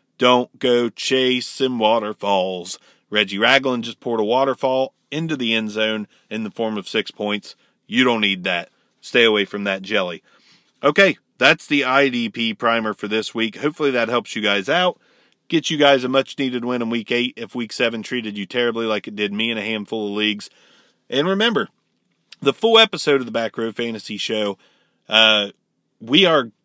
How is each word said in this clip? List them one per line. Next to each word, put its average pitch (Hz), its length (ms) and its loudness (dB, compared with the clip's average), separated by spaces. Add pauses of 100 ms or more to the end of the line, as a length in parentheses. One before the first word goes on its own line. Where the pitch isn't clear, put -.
(160)
Don't 123 420 2
go 120 300 2
chasing 127 920 -2
waterfalls. 101 1000 0 (320)
Reggie 101 280 0
Ragland 127 460 2
just 117 160 -14
poured 117 200 -2
a 107 40 2
waterfall 131 720 0 (160)
into 160 260 -4
the 120 160 -2
end 110 180 0
zone 110 360 -2 (240)
in 110 140 -6
the 107 80 -8
form 110 260 -4
of 98 100 -10
six 107 220 -4
points. 104 460 -6 (300)
You 120 180 0
don't 120 160 2
need 98 240 0
that. 90 260 -4 (300)
Stay 123 240 2
away 107 200 4
from 101 200 -8
that 95 180 -4
jelly. 92 400 -4 (640)
Okay, 165 340 4 (180)
that's 147 300 2
the 143 180 0
I 135 260 2
D 120 180 -2
P 113 260 -4
primer 113 400 0
for - 140 -8
this 107 260 -4
week. 113 220 -4
Hopefully 151 340 -2
that 120 180 0
helps 117 280 -4
you 110 60 -6
guys 101 260 0
out. 180 320 0 (480)
Get 160 200 0
you 160 100 -2
guys 139 260 6
a 127 40 -2
much-needed 127 560 -2
win 123 160 -2
in 117 100 -4
week 117 200 -4
eight 123 260 -2
if 113 200 -12
week 117 160 -6
seven 117 320 -2
treated 110 340 -6
you 98 80 -6
terribly 117 400 -2
like 107 220 -4
it 107 80 -12
did 104 160 -2
me 110 180 -2
in 113 80 -6
a 104 40 -6
handful 107 440 -6
of 101 60 -6
leagues. 107 360 -2 (600)
And 143 180 -2
remember, 196 420 0 (720)
the 139 120 2
full 226 260 4
episode 160 420 4
of 123 60 -6
the 113 60 -12
Back 113 260 -4
Row 113 140 -4
Fantasy 110 440 -6
Show, 104 420 -4 (500)
uh, 110 400 4 (500)
we 139 260 2
are 147 280 2 (120)